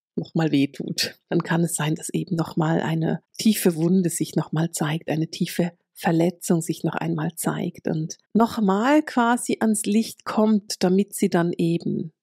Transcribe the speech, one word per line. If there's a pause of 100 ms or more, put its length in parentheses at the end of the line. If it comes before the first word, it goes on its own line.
(140)
noch
mal
weh
tut. (120)
Dann
kann
es
sein,
dass
eben
noch
mal
eine (160)
tiefe
Wunde
sich
noch
mal
zeigt,
eine
tiefe (220)
Verletzung
sich
noch
einmal
zeigt
und (180)
noch
mal
quasi
ans
Licht
kommt,
damit
sie
dann
eben (100)